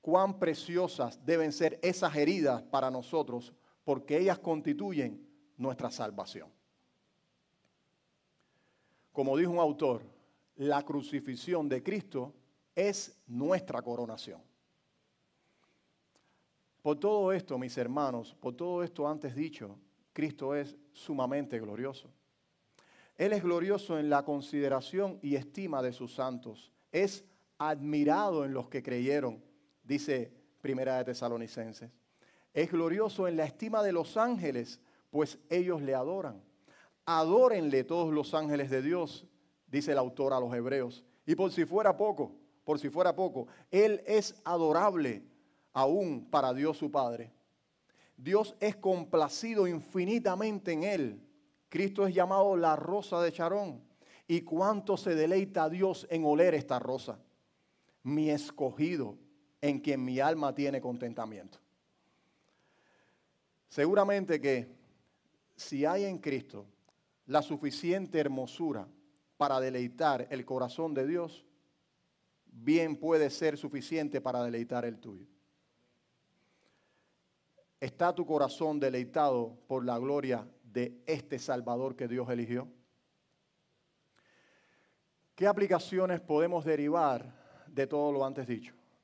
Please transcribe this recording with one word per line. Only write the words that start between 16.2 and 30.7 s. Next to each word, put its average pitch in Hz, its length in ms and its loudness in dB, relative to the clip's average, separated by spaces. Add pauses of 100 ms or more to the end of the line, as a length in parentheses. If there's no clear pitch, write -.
Por 151 160 2
todo 196 340 2
esto, 180 240 -2
mis 127 220 -6
hermanos, 127 640 -2
por 123 140 -6
todo 175 280 -4
esto 165 260 -4
antes 147 260 -6
dicho, 135 440 -10 (340)
Cristo 143 420 -4
es 143 220 -6 (160)
sumamente 135 680 -4
glorioso. 120 500 -10 (1080)
Él 202 160 2
es 202 100 -2
glorioso 175 560 0
en 151 120 0
la 143 140 4
consideración 143 1000 -2
y 143 140 0
estima 147 460 -4
de 127 100 -2
sus 120 220 -12
santos. 123 580 -8 (180)
Es 196 340 -2 (340)
admirado 151 840 2
en 135 80 -4
los 123 160 -6
que 127 140 -8
creyeron, 123 600 -2 (420)
dice 139 480 -2 (280)
Primera 131 380 -2